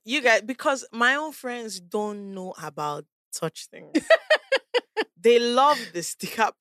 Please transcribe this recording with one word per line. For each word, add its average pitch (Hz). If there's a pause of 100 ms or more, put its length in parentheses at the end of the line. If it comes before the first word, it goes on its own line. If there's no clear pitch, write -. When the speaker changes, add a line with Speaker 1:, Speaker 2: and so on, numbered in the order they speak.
Speaker 1:
you 254
guys, 226
because 254
my 240
own 302
friends 233
don't 202
know 185
about 147 (260)
such -
things. -
Speaker 2:
<laughs> - (1120)
Speaker 1:
They 233
love 254 (140)
the 170
sticker - (100)